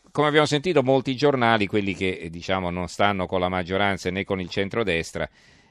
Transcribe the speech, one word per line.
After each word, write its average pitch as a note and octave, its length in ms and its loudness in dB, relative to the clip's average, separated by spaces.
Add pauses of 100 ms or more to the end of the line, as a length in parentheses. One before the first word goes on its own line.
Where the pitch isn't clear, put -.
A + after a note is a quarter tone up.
(140)
come D3 160 2
abbiamo D3+ 160 6
sentito, D3 360 2
molti C3+ 360 2
giornali, A#2 500 2
quelli G2+ 260 0
che, F#2 280 -2
eh, E2+ 80 -8
diciamo, F2 400 -4
non F2+ 180 -4
stanno G2+ 380 0
con F#2 160 -2
la F2+ 80 0
maggioranza F#2 640 -2
né F#2+ 120 -4
con F#2+ 160 -4
il F2+ 100 -6
centrodestra, F2+ 800 -2 (440)